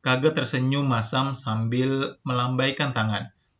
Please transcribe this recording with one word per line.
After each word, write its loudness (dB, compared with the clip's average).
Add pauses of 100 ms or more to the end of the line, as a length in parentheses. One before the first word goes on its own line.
Kaga 2
tersenyum 0
masam 0
sambil -2
melambaikan 0
tangan. -2 (240)